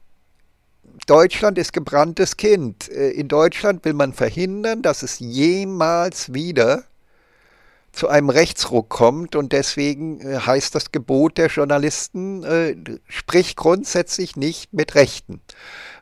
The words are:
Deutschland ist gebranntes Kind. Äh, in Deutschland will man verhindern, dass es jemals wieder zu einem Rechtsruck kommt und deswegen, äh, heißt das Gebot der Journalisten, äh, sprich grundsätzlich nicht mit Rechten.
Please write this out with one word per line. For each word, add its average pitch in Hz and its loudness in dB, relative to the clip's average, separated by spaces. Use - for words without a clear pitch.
Deutschland 180 4
ist 170 -4
gebranntes 160 0
Kind. 180 0
Äh, 139 -2
in 139 -6
Deutschland 165 2
will 156 0
man 139 0
verhindern, 208 -2
dass 156 0
es - -10
jemals 170 0
wieder 143 0
zu - -2
einem 143 4
Rechtsruck 123 2
kommt 147 2
und 143 -2
deswegen, 143 -2
äh, 135 -6
heißt 131 0
das - -6
Gebot 139 2
der 165 4
Journalisten, 151 -2
äh, 160 0
sprich - 0
grundsätzlich 175 0
nicht 147 -8
mit 156 -4
Rechten. - 2